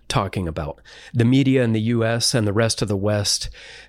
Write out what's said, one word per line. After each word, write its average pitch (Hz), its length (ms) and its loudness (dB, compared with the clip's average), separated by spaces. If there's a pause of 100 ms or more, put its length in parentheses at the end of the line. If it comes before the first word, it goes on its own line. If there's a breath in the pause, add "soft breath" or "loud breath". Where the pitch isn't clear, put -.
talking 98 400 -2
about. 78 360 -8 (320 loud breath)
The 120 100 4
media 131 400 4
in 113 80 2
the 110 80 0
U 113 240 0
S 117 300 0
and 113 120 2
the 101 60 0
rest 110 300 0
of 107 60 -2
the 104 80 -2
West, 104 520 -2 (400 loud breath)